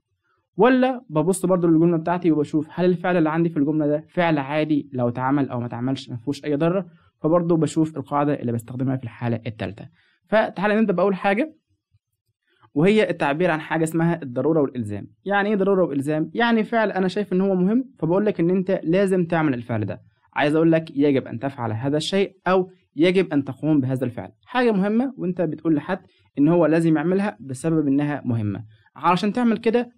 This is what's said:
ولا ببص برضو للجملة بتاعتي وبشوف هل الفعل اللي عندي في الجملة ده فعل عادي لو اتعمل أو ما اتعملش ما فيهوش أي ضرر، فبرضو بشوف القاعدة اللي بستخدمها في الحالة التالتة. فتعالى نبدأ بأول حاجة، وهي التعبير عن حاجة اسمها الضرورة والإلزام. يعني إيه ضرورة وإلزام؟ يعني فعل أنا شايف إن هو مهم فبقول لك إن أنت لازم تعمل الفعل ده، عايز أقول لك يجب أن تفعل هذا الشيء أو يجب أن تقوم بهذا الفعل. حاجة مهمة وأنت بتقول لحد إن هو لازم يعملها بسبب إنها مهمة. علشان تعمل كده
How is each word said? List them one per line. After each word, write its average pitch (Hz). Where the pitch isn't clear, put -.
ولا 254
ببص 156
برضو 175
للجملة 165
بتاعتي 175
وبشوف 151
هل 175
الفعل 180
اللي 156
عندي 165
في 165
الجملة 151
ده 151
فعل 170
عادي 147
لو 123
اتعمل 131
أو 120
ما 120
اتعملش 123
ما 127
فيهوش 139
أي 147
ضرر، 175
فبرضو 170
بشوف 156
القاعدة 147
اللي 120
بستخدمها 127
في 127
الحالة 117
التالتة. 104
فتعالى 208
نبدأ 202
بأول 196
حاجة، 208
وهي 202
التعبير 165
عن 156
حاجة 160
اسمها 165
الضرورة 139
والإلزام. 107
يعني 196
إيه 220
ضرورة 190
وإلزام؟ 151
يعني 233
فعل 220
أنا 185
شايف 202
إن 185
هو 196
مهم 208
فبقول 180
لك 208
إن 170
أنت 185
لازم 185
تعمل 160
الفعل 117
ده، 95
عايز 147
أقول 165
لك 160
يجب 139
أن 113
تفعل 120
هذا 139
الشيء 190
أو 185
يجب 180
أن 143
تقوم 147
بهذا 131
الفعل. 98
حاجة 247
مهمة 214
وأنت 180
بتقول 160
لحد 180
إن 143
هو 170
لازم 160
يعملها 190
بسبب 147
إنها 143
مهمة. 110
علشان 175
تعمل 233
كده 233